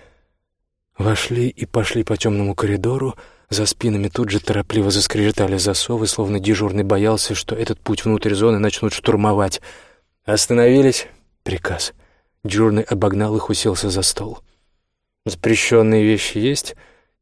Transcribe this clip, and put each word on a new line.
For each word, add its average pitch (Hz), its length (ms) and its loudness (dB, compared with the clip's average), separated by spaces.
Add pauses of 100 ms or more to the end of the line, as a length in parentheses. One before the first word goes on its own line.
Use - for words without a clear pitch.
(960)
Вошли 113 500 -2
и - 180 -6
пошли - 380 -2
по 107 140 -2
тёмному 101 360 0
коридору. 117 600 -2 (340)
За 104 160 -2
спинами 101 440 -2
тут 120 200 -4
же 101 120 -2
торопливо 104 500 -2
заскрежетали 101 640 0
засовы, 104 500 -2
словно 101 300 -2
дежурный 101 460 0
боялся, 104 500 2
что - 220 -6
этот 113 240 -4
путь - 240 -4
внутрь 107 300 0
зоны 107 260 2
начнут 107 340 0
штурмовать. 104 680 0 (640)
"Остановились!" — 123 840 4 (360)
приказ. - 500 -6 (500)
Дежурный 107 400 2
обогнал 104 540 0
их, - 120 -4
уселся 101 400 -2
за 92 120 -2
стол. - 380 -4 (840)
"Запрещённые 110 800 4
вещи 107 360 0
есть?" 135 360 -4 (460)